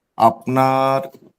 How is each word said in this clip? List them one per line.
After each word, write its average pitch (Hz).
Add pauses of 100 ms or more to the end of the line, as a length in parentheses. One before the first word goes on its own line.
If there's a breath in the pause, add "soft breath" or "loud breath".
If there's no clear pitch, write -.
(180)
আপনার 131 (200)